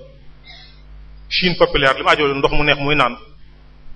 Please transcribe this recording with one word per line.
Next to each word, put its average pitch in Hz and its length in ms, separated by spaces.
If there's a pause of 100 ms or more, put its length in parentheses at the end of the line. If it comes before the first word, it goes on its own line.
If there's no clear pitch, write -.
(1300)
Chine 175 260
populaire 143 420
lim 151 100
aajowoo 151 260
ndox 139 200
mu 147 100
neex 147 160
muy 143 160
naan 123 200 (800)